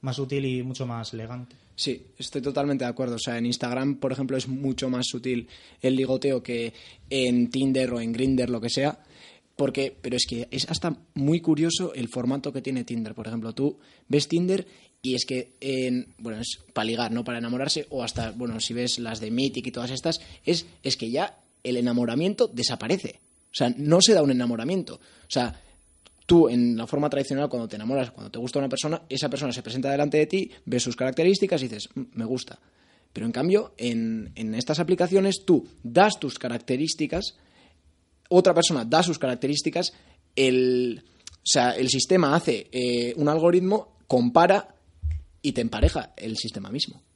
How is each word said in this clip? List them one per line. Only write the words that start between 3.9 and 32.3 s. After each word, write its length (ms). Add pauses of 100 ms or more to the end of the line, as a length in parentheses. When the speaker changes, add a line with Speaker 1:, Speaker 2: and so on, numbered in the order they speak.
Speaker 2:
por 160
ejemplo, 240
es 100
mucho 420
más 200
sutil 400 (340)
el 140
ligoteo 440
que 320 (380)
en 400
Tinder 440
o 60
en 120
Grindr, 360
lo 120
que 100
sea. 300 (560)
Porque, 440
pero 140
es 120
que 260
es 180
hasta 260 (180)
muy 260
curioso 540
el 140
formato 440
que 100
tiene 220
Tinder. 300
Por 120
ejemplo, 280
tú 240 (280)
ves 220
Tinder 380 (360)
y 140
es 100
que 340
en, 580
bueno, 220
es 200 (120)
pa 120
ligar, 260
no 140
para 140
enamorarse, 520
o 140
hasta, 260
bueno, 300
si 140
ves 260
las 200
de 120
Mythic 340
y 60
todas 180
estas, 300 (240)
es, 220 (180)
es 120
que 140
ya 280 (260)
el 120
enamoramiento 680
desaparece. 720 (260)
O 100
sea, 200
no 240
se 140
da 80
un 80
enamoramiento. 680
O 340
sea, 300 (680)
tú, 220
en 280
la 100
forma 240
tradicional, 400
cuando 180
te 80
enamoras, 340
cuando 200
te 80
gusta 200
una 100
persona, 400
esa 200
persona 240
se 100
presenta 280
delante 280
de 80
ti, 240 (140)
ves 180
sus 140
características 680
y 60
dices, 260
"Mm, 80 (120)
me 100
gusta". 340 (540)